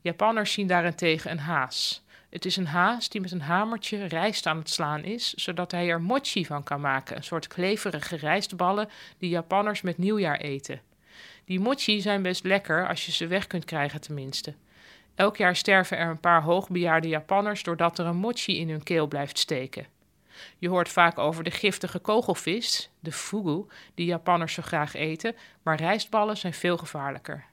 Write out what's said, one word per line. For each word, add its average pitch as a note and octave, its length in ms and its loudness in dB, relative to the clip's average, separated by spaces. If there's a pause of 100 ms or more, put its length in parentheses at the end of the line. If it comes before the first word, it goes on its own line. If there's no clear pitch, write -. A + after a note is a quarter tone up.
Japanners G#3 520 0
zien G3+ 140 -2
daarentegen E3+ 640 2
een E3 80 -4
haas. C#3+ 640 -2 (260)
Het - 160 -10
is F#3 120 0
een F#3 100 -2
haas F#3 420 2
die G#3 120 -6
met F#3 100 -6
een F3+ 100 -4
hamertje G3+ 640 -2
rijst F3 400 -2
aan D#3+ 120 2
het D#3+ 120 -8
slaan D3+ 340 -2
is, A#3 300 -4
zodat F3+ 380 -4
hij F3 160 0
er E3+ 140 0
mochi G#3 440 0
van C#3+ 180 -6
kan C#3+ 180 -4
maken, C3+ 340 -2
een - 80 -10
soort D#3+ 240 -6
kleverige F3+ 680 -2
rijstballen F#3 760 0 (280)
die F3+ 120 -4
Japanners G3 520 0
met F3+ 160 -2
nieuwjaar F#3 400 2
eten. C#3 440 -8 (640)
Die F#3 140 -2
mochi G#3+ 420 2
zijn G3+ 200 2
best F3+ 220 -2
lekker F#3 440 2
als - 180 -2
je E3+ 60 -6
ze E3 160 -2
weg F#3+ 200 0
kunt E3+ 180 -4
krijgen D3 360 -2
tenminste. C#3 520 -8 (640)
Elk G3+ 220 4
jaar F3+ 180 4
sterven F#3+ 420 4
er E3 120 0
een D#3+ 100 -6
paar E3+ 220 8
hoogbejaarde E3+ 680 2
Japanners G3 560 0
doordat E3+ 360 0
er F3 60 0
een E3+ 120 0
mochi G#3 400 -2
in E3 120 -2
hun D#3 140 -4
keel D#3+ 240 2
blijft C#3+ 300 -4
steken. - 480 -4 (720)
Je F3 120 -4
hoort F3 200 2
vaak E3+ 280 6
over E3 260 0
de E3+ 80 -4
giftige F#3 480 -2
kogelvis, G#3+ 920 0 (100)
de - 120 -8
fugu, G3 540 -2 (280)
die F3 120 -2
Japanners E3+ 480 2
zo - 80 -6
graag D3 320 -2
eten, D#3+ 420 -4 (260)
maar D#3+ 160 2
rijstballen G#3 600 2
zijn F3+ 160 -4
veel F3 240 2
gevaarlijker. C#3+ 760 -8